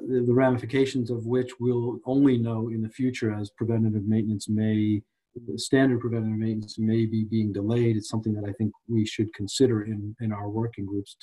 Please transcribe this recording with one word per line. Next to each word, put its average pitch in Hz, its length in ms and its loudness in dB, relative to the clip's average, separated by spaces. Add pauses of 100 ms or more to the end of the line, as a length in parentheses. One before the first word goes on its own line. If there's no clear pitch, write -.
the, 127 200 2
the 120 60 4
ramifications 127 800 2
of 113 160 -4
which 123 320 0
we'll 120 460 -2
only 131 340 4
know 117 300 0
in 113 120 -4
the 110 80 -4
future 127 460 -2
as 104 160 -6
preventative 110 540 0
maintenance 107 440 0
may, 107 540 2 (540)
standard 135 440 2
preventative 110 380 -2
maintenance 110 400 -4
may 110 280 2
be 110 180 0
being 107 280 0
delayed. 113 440 2
It's 104 120 -4
something 107 260 -2
that 101 140 -6
I 101 40 -6
think 104 200 -2 (160)
we 113 160 2
should 107 300 -4
consider 110 480 2
in, 104 380 -6
in 110 120 -2
our 101 160 -6
working 110 380 -4
groups 101 360 -8